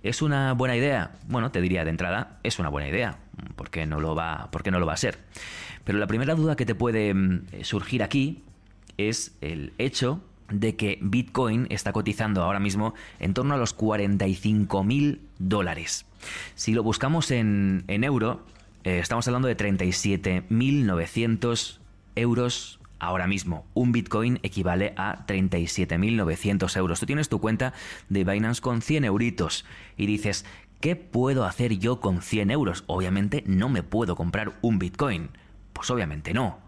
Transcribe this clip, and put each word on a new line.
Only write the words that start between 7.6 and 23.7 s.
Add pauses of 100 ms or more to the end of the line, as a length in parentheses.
surgir
aquí (540)
es
el
hecho (240)
de
que
Bitcoin
está
cotizando
ahora
mismo (240)
en
torno
a
los
cuarenta
y
cinco
mil (180)
dólares. (480)
Si
lo
buscamos
en,
en
euro, (360)
eh,
estamos
hablando
de
treinta
y
siete
mil
novecientos (320)
euros (180)
ahora
mismo.